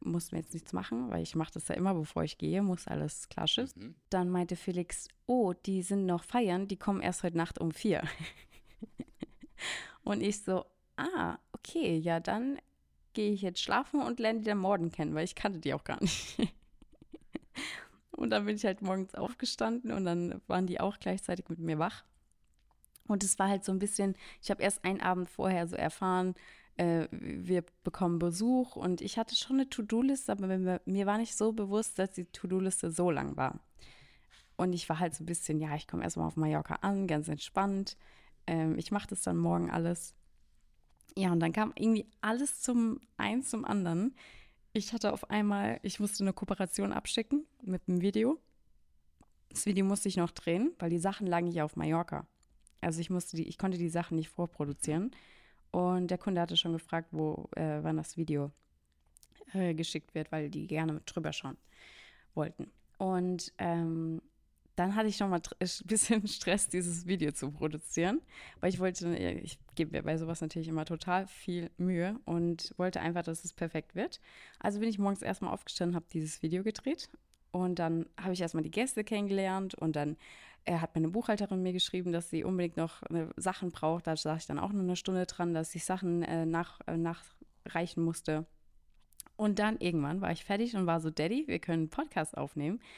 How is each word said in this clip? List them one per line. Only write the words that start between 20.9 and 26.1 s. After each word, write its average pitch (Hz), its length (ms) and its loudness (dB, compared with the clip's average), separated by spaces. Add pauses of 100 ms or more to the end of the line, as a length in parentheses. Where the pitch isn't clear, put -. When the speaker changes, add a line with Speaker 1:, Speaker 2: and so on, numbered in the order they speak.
Speaker 1:
gleichzeitig 185 500 -4
mit 170 80 -4
mir 165 220 -2
wach. 175 240 -2 (1040)
Und 202 160 2
es - 160 0
war 196 100 6
halt 196 160 2
so 196 60 0
ein 190 80 2
bisschen, 196 360 0 (280)
ich - 80 -2
hab 196 100 0
erst - 240 0
einen 190 160 0
Abend 180 260 2
vorher 185 400 0
so 175 80 -6
erfahren, 185 600 0 (420)